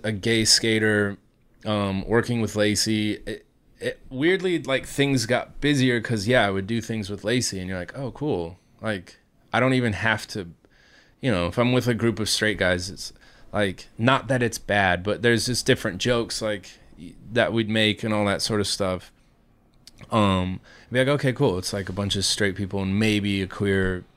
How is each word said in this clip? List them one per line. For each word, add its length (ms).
a 80
gay 340
skater, 720
um, 440
working 320
with 160
Lacey." 680
It, 220
it, 200
weirdly, 500
like, 240
things 420
got 340
busier 400
'cause, 260
yeah, 180
I 60
would 160
do 140
things 280
with 140
Lacey, 380
and 80
you're 100
like, 180
"Oh, 140
cool." 480
Like, 360
I 80
don't 140
even 180
have 360
to, 200
you 100
know, 160
if 100
I'm 160
with 140
a 80
group 240
of 100
straight 300
guys, 320
it's, 220
like, 340
not 300
that 160
it's 160
bad, 460
but 180
there's 240
just 200
different 320
jokes, 440
like, 280
y-, 140
that 200
we'd 160
make 340
and 100
all 140
that 160
sort 180
of 60
stuff. 460
Um, 500
be 80
like, 80
"Okay, 240
cool. 260
It's, 140
like, 160
a 40
bunch 240
of 80
straight 300
people 280
and 160
maybe 440
a 40
queer 580